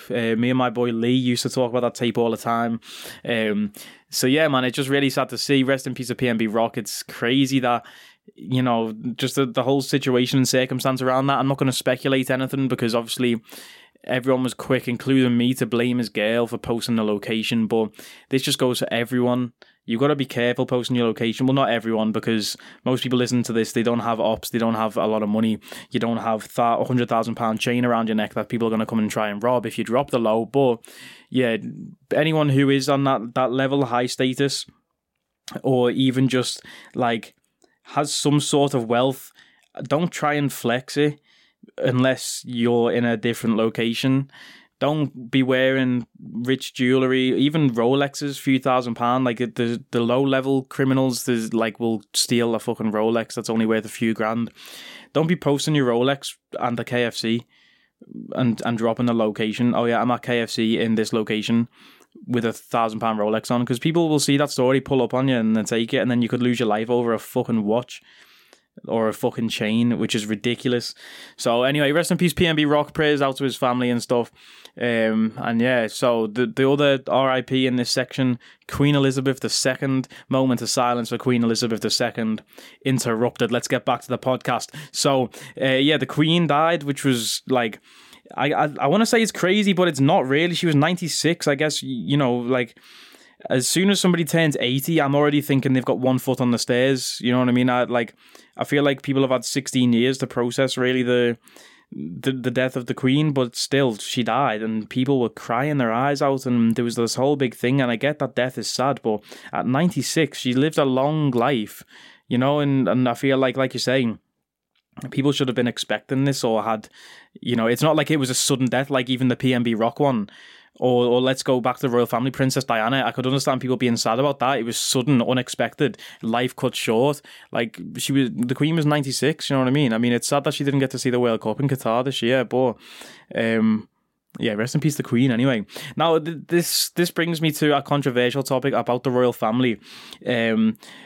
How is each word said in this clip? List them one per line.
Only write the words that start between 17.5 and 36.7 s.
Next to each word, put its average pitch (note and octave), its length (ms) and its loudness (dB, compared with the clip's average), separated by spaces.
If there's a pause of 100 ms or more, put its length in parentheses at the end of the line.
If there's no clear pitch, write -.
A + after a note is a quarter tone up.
But A2 220 0 (400)
this C3 140 0
just C#3 160 -2
goes B2 200 0
for - 140 -4
everyone. B2 580 0 (340)
You A#2 140 -4
gotta C#3+ 160 2
be C3+ 100 -2
careful A#2+ 400 -2
posting B2 300 -2
your A#2+ 120 2
location. A2+ 380 -2
Well, C3 100 2
not C3+ 140 2
everyone, A2 440 0
because A2 420 -2 (300)
most B2+ 180 0
people B2 140 0
listening B2 260 0
to A#2 100 -6
this, A2+ 200 -2
they A#2 100 0
don't A#2+ 160 0
have A2+ 180 -2
ops, A2 320 -2
they A#2+ 100 -2
don't A2+ 160 0
have A2 200 -2
a G#2+ 100 0
lot G#2+ 180 0
of G#2 40 -2
money. G#2+ 320 0 (300)
You A#2+ 100 -4
don't A#2 180 -2
have A2 360 -4
that A#2 340 0
hundred B2 220 0
thousand A2+ 260 -2
pound A2 240 -2
chain B2 240 0
around A#2 240 0
your A2 80 -2
neck G#2+ 200 -2
that G#2+ 120 -4
people A#2 200 -2
are A2 40 0
gonna A2 140 0
come A2+ 140 -2
and G#2+ 120 0
try G#2+ 160 -2
and G2+ 160 -6
rob B2 220 0
if A2 120 -8
you A#2 60 -4
drop B2+ 280 -2
the B2+ 80 0
low. A2+ 260 2
But C3 340 2 (500)
yeah, A#2+ 280 0 (580)
anyone D3+ 340 2
who C3+ 200 4
is C3+ 180 2
on C#3 160 2
that, A#2+ 320 0
that B2+ 160 2
level, C3+ 340 0
high A#2+ 200 0
status, C3 600 -2 (1000)
or B2 280 2
even C3 380 2
just, B2 320 -2 (340)